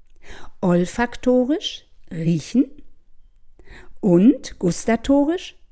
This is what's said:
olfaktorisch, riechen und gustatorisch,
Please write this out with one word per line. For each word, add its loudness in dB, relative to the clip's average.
olfaktorisch, 0
riechen 0
und 4
gustatorisch, 0